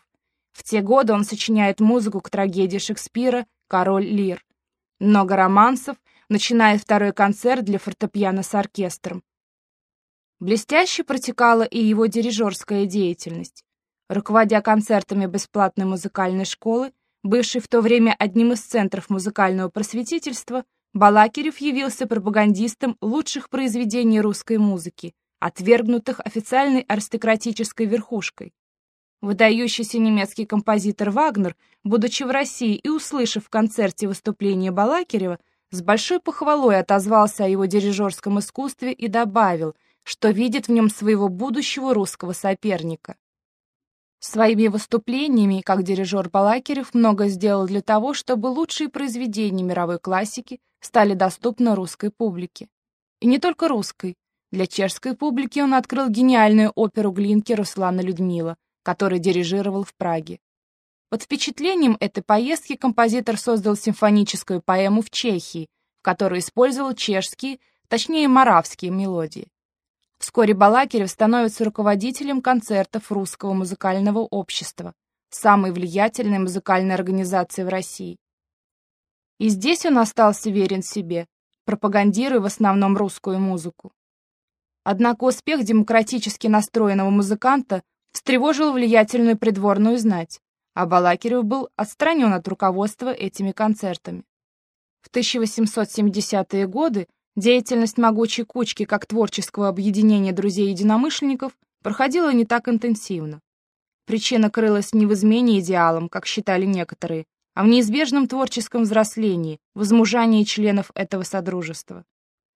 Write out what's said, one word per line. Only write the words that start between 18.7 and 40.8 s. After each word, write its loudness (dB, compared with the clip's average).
музыкального 0
просветительства, -6
Балакирев 4
явился -4
пропагандистом 0
лучших -4
произведений 0
русской -2
музыки, -2
отвергнутых 0
официальной 0
аристократической -2
верхушкой. -6
Выдающийся 0
немецкий 0
композитор -2
Вагнер, 0
будучи 0
в -4
России -2
и -8
услышав -4
в -20
концерте -2
выступление -4
Балакирева, -2
с -10
большой 0
похвалой 2
отозвался 2
о 0
его 0
дирижерском 0
искусстве -8
и -6
добавил, 0
что 0
видит 0
в 0
нем 4